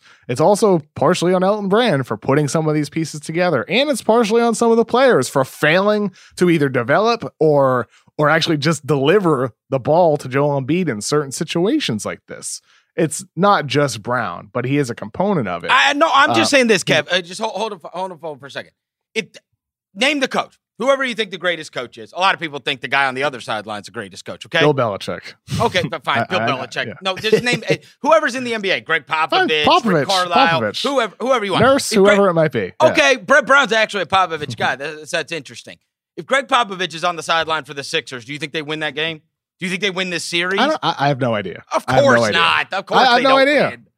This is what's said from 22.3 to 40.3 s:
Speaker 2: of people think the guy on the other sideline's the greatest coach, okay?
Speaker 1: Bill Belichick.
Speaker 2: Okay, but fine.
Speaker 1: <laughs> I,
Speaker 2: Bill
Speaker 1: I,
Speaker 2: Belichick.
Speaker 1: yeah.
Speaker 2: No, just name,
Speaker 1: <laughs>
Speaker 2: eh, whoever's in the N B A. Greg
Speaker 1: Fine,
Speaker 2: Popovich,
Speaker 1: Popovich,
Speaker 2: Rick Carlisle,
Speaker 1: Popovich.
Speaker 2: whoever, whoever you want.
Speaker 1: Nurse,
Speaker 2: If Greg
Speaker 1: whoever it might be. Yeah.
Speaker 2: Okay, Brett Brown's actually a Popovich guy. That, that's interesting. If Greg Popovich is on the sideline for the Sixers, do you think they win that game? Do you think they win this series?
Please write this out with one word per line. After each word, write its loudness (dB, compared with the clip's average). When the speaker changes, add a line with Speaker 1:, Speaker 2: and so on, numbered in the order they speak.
Speaker 2:
of -10
people -8
think -6
the -10
guy 2
on -4
the -4
other -4
sideline's -8
the -20
greatest -14
coach, -14
okay? -2
Speaker 1:
Bill 4
Belichick. -4
Speaker 2:
Okay, 0
but -10
fine. -2
Speaker 1:
<laughs> 0
I, -4
Speaker 2:
Bill -4
Speaker 1:
I, -2
Speaker 2:
Belichick. -8
Speaker 1:
yeah. -12
Speaker 2:
No, -4
just 0
name, -2
Speaker 1:
<laughs> -4
Speaker 2:
eh, 0
whoever's 2
in -6
the -6
N -6
B -2
A. 0
Greg -4
Speaker 1:
Fine, -2
Speaker 2:
Popovich, 0
Speaker 1:
Popovich, 4
Speaker 2:
Rick 2
Carlisle, 2
Speaker 1:
Popovich. -4
Speaker 2:
whoever, -2
whoever 0
you -4
want. 4
Speaker 1:
Nurse, 2
Speaker 2:
If 2
Greg 6
Speaker 1:
whoever 4
it -2
might 2
be. -4
Yeah. 6
Speaker 2:
Okay, 4
Brett 2
Brown's 4
actually 0
a -4
Popovich -2
guy. -2
That, -12
that's -6
interesting. -12
If -16
Greg -2
Popovich -2
is -6
on -2
the -10
sideline -2
for -16
the -10
Sixers, -8
do -14
you -10
think -10
they -6
win -6
that -6
game? -6
Do -6
you -6
think -6
they -2
win -4
this -6
series? -4